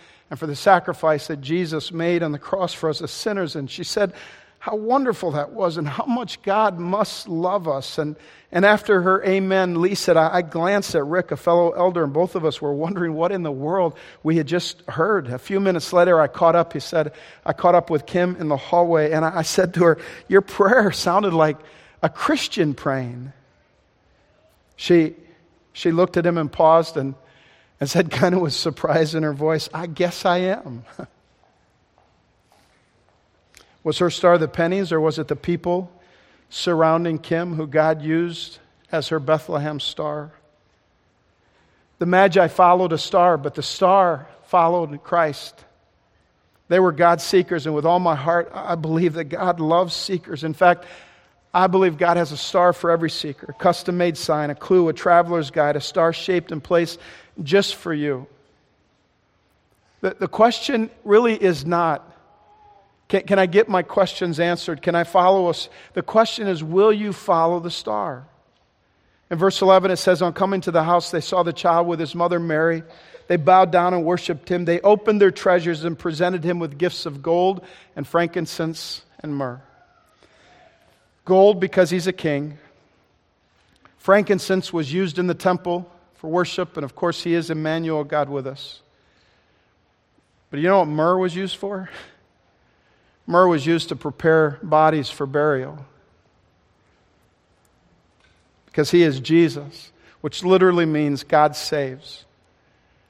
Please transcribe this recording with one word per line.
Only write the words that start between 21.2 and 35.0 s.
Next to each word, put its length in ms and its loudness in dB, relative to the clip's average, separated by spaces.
like 240 2
a 60 2
Christian 640 -2
praying.'" 600 -6
She, 380 2
she 200 -2
looked 240 0
at 100 0
him 120 0
and 120 -4
paused 460 2
and, 180 -6
and 100 -4
said, 220 0
kinda 280 2
with 140 -2
surprise 600 -2
in 80 -2
her 100 -2
voice, 420 -2
"I 120 -8
guess 380 -4
I 140 2
am." 460 -6
<laughs> 80 -14
Was 140 -4
her 120 0
star 280 4
the 80 0
pennies, 460 -2
or 80 0